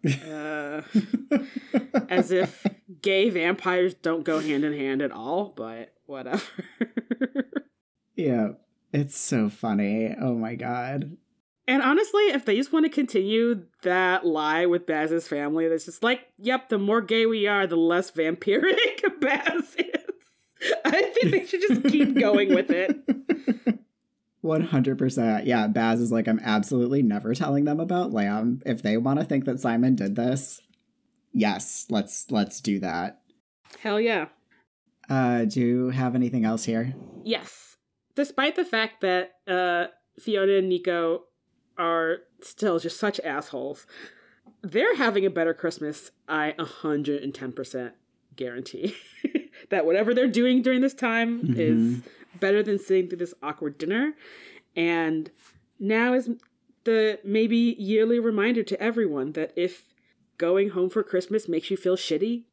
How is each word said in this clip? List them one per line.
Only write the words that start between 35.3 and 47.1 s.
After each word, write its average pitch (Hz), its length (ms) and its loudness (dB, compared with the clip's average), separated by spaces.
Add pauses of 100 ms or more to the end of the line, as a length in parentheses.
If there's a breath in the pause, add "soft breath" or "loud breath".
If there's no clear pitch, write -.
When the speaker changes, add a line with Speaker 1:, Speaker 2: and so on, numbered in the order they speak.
Speaker 2:
do 110 160 0
you 123 300 2
have 127 240 -2
anything 120 320 2
else 110 180 -2
here? 117 300 -2 (280)
Speaker 1:
Yes. - 420 -8 (500)
Despite 277 420 0
the 359 80 0
fact 220 380 -2
that, 180 300 0 (140)
uh, 180 420 0 (300)
Fiona 196 360 2
and 190 160 2
Nico 170 540 0 (520)
are 170 440 0 (200)
still 180 380 -2
just 165 200 -6
such 208 220 -2
assholes, 143 680 -8 (760 loud breath)
they're 254 340 0
having 208 300 0
a 185 40 2
better 165 220 0
Christmas, 156 600 -6 (140)
I 151 320 -2
a 247 60 -4
hundred 147 580 -4